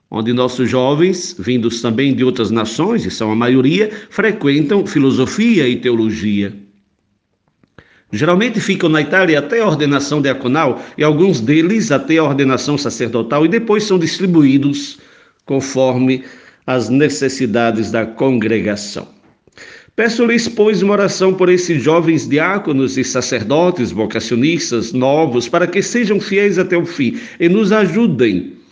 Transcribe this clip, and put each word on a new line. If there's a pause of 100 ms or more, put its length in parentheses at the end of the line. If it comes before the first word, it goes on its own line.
(120)
onde
nossos
jovens,
vindos
também
de
outras
nações,
e
são
a
maioria, (200)
frequentam
filosofia
e
teologia. (1500)
Geralmente
ficam
na
Itália
até
a
ordenação
diaconal (160)
e
alguns
deles
até
a
ordenação
sacerdotal
e
depois
são
distribuídos (460)
conforme (440)
as
necessidades
da
congregação. (880)
Peço-lhes,
pois,
uma
oração
por
esses
jovens
diáconos
e
sacerdotes
vocacionistas
novos,
para
que
sejam
fiéis
até
o
fim (200)
e
nos
ajudem (180)